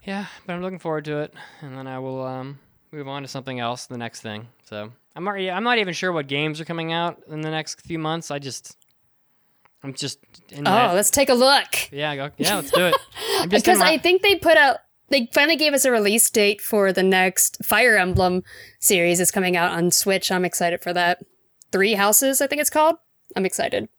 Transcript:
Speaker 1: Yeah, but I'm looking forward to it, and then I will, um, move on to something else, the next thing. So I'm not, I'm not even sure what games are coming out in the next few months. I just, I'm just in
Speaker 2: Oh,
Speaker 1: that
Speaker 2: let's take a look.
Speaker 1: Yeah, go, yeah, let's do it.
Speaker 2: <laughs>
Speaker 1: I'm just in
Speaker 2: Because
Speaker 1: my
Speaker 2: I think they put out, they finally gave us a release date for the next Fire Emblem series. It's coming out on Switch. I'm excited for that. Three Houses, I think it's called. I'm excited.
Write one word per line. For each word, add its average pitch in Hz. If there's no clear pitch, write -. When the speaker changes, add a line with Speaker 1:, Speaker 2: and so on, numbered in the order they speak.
Speaker 1:
Yeah, 196
but 175
I'm 175
looking 185
forward 151
to 151
it, 151
and 135
then 135
I 131
will, 131
um, 131
move 143
on 139
to 135
something 131
else, 120
the 127
next 117
thing. 110
So 107
I'm 165
not, 202
I'm 185
not 240
even 185
sure 185
what 151
games 151
are 156
coming 165
out 170
in 156
the 156
next 156
few 170
months. 160
I 143
just, -
I'm 139
just -
in 143
Speaker 2:
Oh, 185
Speaker 1:
that 214
Speaker 2:
let's 202
take 277
a 262
look. 254
Speaker 1:
Yeah, 147
go, 139
yeah, 175
let's 269
do -
it. 175
Speaker 2:
<laughs> -
Speaker 1:
I'm 175
just -
in 370
Speaker 2:
Because 339
Speaker 1:
my 311
Speaker 2:
I 311
think 359
they 403
put 320
out, 277
they 269
finally 302
gave 294
us 277
a 254
release 214
date 208
for 196
the 185
next 185
Fire 220
Emblem 185
series. 175
It's 175
coming 180
out 175
on 175
Switch. 190
I'm 180
excited 175
for 175
that. 175
Three 190
Houses, 220
I 277
think 294
it's 302
called. 311
I'm 190
excited. 175